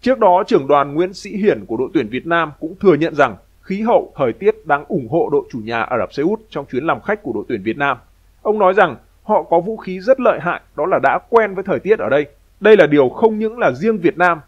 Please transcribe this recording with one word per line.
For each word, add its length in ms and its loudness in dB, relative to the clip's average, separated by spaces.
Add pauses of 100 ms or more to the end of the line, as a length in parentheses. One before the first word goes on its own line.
Trước 180 0
đó, 280 4
trưởng 200 2
đoàn 280 2
Nguyễn 180 -2
Sĩ 240 -14
Hiển 300 0
của 100 -6
đội 180 -4
tuyển 140 0
Việt 180 -8
Nam 340 -2
cũng 200 -10
thừa 140 4
nhận 200 -2
rằng 220 2 (260)
khí 200 -8
hậu, 340 0
thời 160 0
tiết 340 -2
đang 220 -2
ủng 220 -4
hộ 220 0
đội 180 2
chủ 140 -10
nhà 180 -4
Ả 160 -4
Rập 140 -4
Xê 100 -4
Út 180 -2 (100)
trong 160 -10
chuyến 180 -6
làm 160 -2
khách 220 -6
của 120 -8
đội 140 -6
tuyển 140 -4
Việt 140 -4
Nam. 200 -2 (460)
Ông 160 -2
nói 160 2
rằng 220 2 (260)
họ 200 0
có 180 0
vũ 160 -8
khí 240 -10
rất 200 0
lợi 200 2
hại, 200 -6 (160)
đó 100 -2
là 160 0
đã 160 2 (120)
quen 240 2
với 100 -8
thời 140 -2
tiết 200 0
ở 100 -4
đây. 180 0 (340)
Đây 160 6
là 100 6
điều 220 4
không 300 0
những 200 -4
là 140 2
riêng 260 -2
Việt 200 0
Nam 300 2